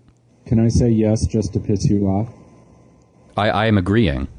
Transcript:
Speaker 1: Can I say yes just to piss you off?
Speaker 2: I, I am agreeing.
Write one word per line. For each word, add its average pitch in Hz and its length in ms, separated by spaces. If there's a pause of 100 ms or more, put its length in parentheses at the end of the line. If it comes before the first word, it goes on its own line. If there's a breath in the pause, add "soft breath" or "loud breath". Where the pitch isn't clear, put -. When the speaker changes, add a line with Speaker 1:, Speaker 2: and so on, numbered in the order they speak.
(460)
Speaker 1:
Can 110 120
I 113 100
say 120 220
yes 110 360
just - 280
to 104 60
piss 101 280
you 101 180
off? 98 220 (1080)
Speaker 2:
I, 104 140
I 107 160
am 107 120
agreeing. 90 500 (100)